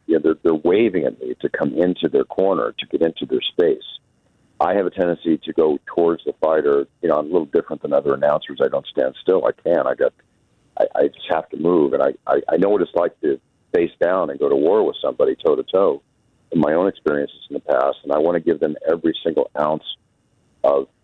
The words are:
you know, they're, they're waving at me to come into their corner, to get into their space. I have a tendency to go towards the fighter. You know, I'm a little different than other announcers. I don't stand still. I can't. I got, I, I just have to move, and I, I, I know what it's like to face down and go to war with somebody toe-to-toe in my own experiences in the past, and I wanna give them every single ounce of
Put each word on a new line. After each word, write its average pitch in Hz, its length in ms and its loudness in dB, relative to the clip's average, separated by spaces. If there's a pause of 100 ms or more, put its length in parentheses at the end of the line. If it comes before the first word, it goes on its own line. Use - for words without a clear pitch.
you 82 80 2
know, 80 60 2
they're, 78 200 2
they're 82 140 2
waving 90 500 0
at 62 160 -6
me 62 180 -8
to 69 100 -4
come 71 260 -4
into 85 340 0
their 67 160 2
corner, 92 520 0
to - 100 -10
get 73 160 -2
into 80 240 -4
their 64 140 -2
space. - 420 0 (760)
I 87 140 0
have 98 140 0
a - 20 -2
tendency 85 480 0
to 80 160 -12
go 78 320 2
towards 85 400 0
the - 160 -4
fighter. 71 460 2 (160)
You 87 60 0
know, 76 80 2
I'm 76 100 -2
a 78 40 -6
little 87 140 0
different 80 380 -4
than 73 100 -2
other 69 220 2
announcers. 71 460 -2
I 67 60 2
don't 69 200 -4
stand 65 340 -2
still. 92 240 2
I 60 60 2
can't. 78 360 -2
I 65 60 -2
got, 65 200 -2 (680)
I, - 160 2
I 71 140 2
just - 200 -12
have 80 200 -2
to - 80 -12
move, 78 360 2
and 67 80 0
I, 67 120 2 (120)
I, 69 240 0
I 80 80 2
know 92 120 2
what 101 120 2
it's - 140 -4
like 85 260 0
to 69 180 -2 (340)
face 85 180 2 (100)
down 87 300 0
and 69 80 -12
go 69 100 0
to 69 60 2
war 90 280 2
with 73 180 -2
somebody 67 340 0
toe-to-toe 78 680 0 (500)
in 82 80 0
my 76 140 2
own 90 140 2
experiences 73 520 -4 (100)
in 71 40 -10
the 71 60 -6
past, 67 440 0
and 71 80 -6
I 73 60 2
wanna 85 220 2
give 80 200 0
them 76 160 -2 (140)
every 82 240 0 (100)
single 73 340 -2
ounce 76 260 -2 (800)
of 69 240 2 (160)